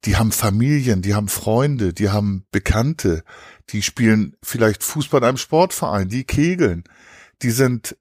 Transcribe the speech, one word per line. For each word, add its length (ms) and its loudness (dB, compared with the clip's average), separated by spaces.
die 120 0
haben 160 2
Familien, 680 2
die 140 0
haben 140 -2
Freunde, 640 0
die 160 0
haben 400 0
Bekannte, 760 0
die 100 -4
spielen 640 0
vielleicht 420 0
Fußball 380 0
in 40 -2
einem 120 0
Sportverein, 720 0
die 140 -6
kegeln, 600 0
die 100 -2
sind 480 0